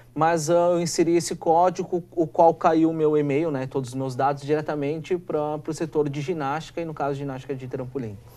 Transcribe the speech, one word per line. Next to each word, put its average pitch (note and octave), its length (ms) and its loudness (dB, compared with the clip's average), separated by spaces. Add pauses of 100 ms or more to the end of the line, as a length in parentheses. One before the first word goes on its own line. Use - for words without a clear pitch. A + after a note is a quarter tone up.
(140)
mas, D#3+ 360 2
ah, F3 220 4
eu E3+ 80 2
inseri E3+ 360 2
esse E3+ 200 -2
código, F3 760 2
o E3 160 0
qual E3 260 6
caiu D#3+ 380 4
o E3 40 -2
meu D3+ 220 2
e-mail, D3 360 2
né, C3 160 -4
todos C3 220 -4
os B2 40 -12
meus C3+ 220 -4
dados C#3 260 0
diretamente D3+ 760 -2
pra, D3+ 420 -4
pro D#3+ 140 -8
setor D3+ 360 -2
de C#3+ 120 -6
ginástica, D3+ 600 -4
e E3+ 40 -4
no D#3+ 80 -8
caso, C#3+ 220 -4
ginástica C3+ 400 -8
de C3 140 -12
trampolim. B2 500 -8 (180)